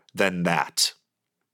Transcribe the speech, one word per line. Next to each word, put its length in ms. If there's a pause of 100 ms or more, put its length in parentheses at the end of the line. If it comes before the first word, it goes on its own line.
(140)
than 300
that, 500 (600)